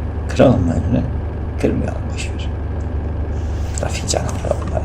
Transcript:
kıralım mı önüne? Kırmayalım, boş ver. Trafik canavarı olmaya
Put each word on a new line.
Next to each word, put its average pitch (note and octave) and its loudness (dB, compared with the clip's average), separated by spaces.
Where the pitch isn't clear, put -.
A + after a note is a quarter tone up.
kıralım - 6
mı - 2
önüne? - 2
Kırmayalım, - 0
boş - -4
ver. - -4
Trafik - -2
canavarı - 0
olmaya - 0